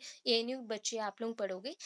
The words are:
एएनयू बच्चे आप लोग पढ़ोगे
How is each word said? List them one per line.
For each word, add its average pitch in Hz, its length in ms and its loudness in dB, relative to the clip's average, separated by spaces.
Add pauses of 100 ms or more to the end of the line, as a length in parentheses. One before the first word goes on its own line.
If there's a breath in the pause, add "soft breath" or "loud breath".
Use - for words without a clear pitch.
(260 loud breath)
एएनयू 240 340 4
बच्चे 220 380 -2
आप 208 220 -2
लोग 226 160 -2
पढ़ोगे 196 500 -2